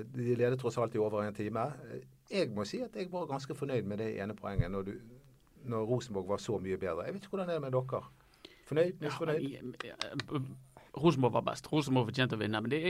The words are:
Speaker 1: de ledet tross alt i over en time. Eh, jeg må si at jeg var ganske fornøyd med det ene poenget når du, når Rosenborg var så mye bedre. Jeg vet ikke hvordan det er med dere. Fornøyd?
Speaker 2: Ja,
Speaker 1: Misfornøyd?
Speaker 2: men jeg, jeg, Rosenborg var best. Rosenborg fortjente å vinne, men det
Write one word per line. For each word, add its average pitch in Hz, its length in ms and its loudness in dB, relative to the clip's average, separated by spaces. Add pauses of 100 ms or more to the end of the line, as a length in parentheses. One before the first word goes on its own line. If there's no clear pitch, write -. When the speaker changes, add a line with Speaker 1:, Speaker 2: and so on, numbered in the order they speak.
Speaker 1:
de 123 300 0
ledet 123 240 4
tross 117 180 -2
alt 117 180 0
i 110 40 2
over 107 260 4
en 104 100 -4
time. 110 300 -2 (260)
Eh, 127 120 -10 (280)
jeg 165 240 2
må 208 100 0
si 208 160 -6
at 233 140 -8
jeg 185 160 -6
var 180 160 -2
ganske 139 280 -4
fornøyd 131 300 0
med 101 140 -2
det 110 220 -2
ene 107 140 -4
poenget 95 360 0
når 98 160 -2
du, 104 60 -6 (720)
når 110 200 0
Rosenborg 107 440 0
var 101 80 2
så 104 240 -2
mye 92 160 -2
bedre. 92 280 -2
Jeg 127 80 -4
vet 196 120 -8
ikke - 100 -8
hvordan 190 160 -2
det 165 40 0
er 143 100 -2
med 131 100 -2
dere. 127 280 0 (640)
Fornøyd? 170 320 4
Speaker 2:
Ja, 151 80 -6
Speaker 1:
Misfornøyd? 151 380 0
Speaker 2:
men 127 400 -8
jeg, 113 80 -10
jeg, - 540 -4 (520)
Rosenborg 131 380 6
var 113 100 4
best. 117 240 -4
Rosenborg 131 400 4
fortjente 127 280 2
å - 40 -2
vinne, 107 220 2
men 117 80 0
det 151 80 2 (100)